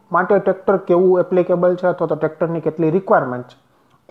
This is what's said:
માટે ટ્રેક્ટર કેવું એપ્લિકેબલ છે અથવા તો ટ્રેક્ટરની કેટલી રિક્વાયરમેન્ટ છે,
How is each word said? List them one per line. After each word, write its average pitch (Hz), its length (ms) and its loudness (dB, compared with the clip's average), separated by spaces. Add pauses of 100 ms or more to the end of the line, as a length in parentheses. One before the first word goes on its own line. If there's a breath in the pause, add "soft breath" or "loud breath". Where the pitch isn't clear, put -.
(120)
માટે 185 260 2
ટ્રેક્ટર 190 380 -2
કેવું 180 440 2
એપ્લિકેબલ 180 560 0
છે 185 100 -4
અથવા 175 200 -2
તો 160 80 -2
ટ્રેક્ટરની 160 460 -4
કેટલી 156 300 -2
રિક્વાયરમેન્ટ 147 560 -2
છે, - 100 -20 (540)